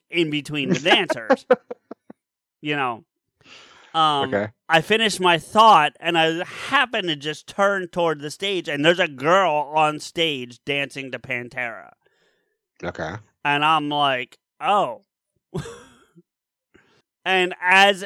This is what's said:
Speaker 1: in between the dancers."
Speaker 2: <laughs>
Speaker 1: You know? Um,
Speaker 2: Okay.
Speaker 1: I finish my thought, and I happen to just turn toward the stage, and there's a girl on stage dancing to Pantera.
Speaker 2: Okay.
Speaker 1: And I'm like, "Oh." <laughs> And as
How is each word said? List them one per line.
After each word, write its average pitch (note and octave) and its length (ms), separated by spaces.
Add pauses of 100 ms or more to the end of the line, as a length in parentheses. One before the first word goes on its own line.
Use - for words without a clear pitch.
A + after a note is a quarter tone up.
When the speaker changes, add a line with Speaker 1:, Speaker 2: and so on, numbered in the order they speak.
(120)
Speaker 1:
in E3 180
between D3 400
the E3+ 100
dancers." F3+ 680
Speaker 2:
<laughs> B3 60 (1040)
Speaker 1:
You D3+ 140
know? B2 280 (920)
Um, D3 400
Speaker 2:
Okay. G#2 140 (220)
Speaker 1:
I D#3+ 120
finish G#3 380
my F3 200
thought, G3 600
and E3+ 180
I E3 280
happen B3 640
to D3+ 80
just D3 320
turn G3 420
toward E3 320
the D3 100
stage, F#3+ 380
and C#3+ 160
there's F3 140
a F3+ 80
girl D3+ 680
on D3+ 240
stage C3 680
dancing C#3 460
to B2 80
Pantera. A#2+ 720 (920)
Speaker 2:
Okay. - 300 (300)
Speaker 1:
And D3 220
I'm D3+ 240
like, C#3 480 (240)
"Oh." E3 400 (520)
<laughs> - 80 (1700)
And F#3 320
as F#3+ 460